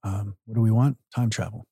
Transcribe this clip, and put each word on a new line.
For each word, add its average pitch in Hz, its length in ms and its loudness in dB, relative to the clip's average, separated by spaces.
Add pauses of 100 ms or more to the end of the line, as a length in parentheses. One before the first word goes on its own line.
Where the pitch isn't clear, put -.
Um, 101 320 -6 (100)
what 110 100 -8
do 117 60 2
we 113 100 4
want? 127 260 2 (180)
Time 120 140 0
travel. 104 420 -8